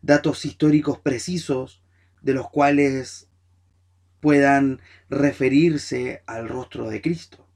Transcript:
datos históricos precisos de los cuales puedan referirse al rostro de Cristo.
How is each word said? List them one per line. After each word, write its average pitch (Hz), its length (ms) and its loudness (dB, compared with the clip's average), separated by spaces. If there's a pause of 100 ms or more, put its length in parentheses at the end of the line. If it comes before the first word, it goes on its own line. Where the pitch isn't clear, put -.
datos 147 420 0
históricos 151 540 0
precisos 135 840 -6 (400)
de 135 120 0
los 127 140 -6
cuales 143 800 0 (920)
puedan 139 600 4 (280)
referirse 139 1160 0
al 113 220 -12
rostro 120 400 -10
de 107 120 -8
Cristo. - 540 -8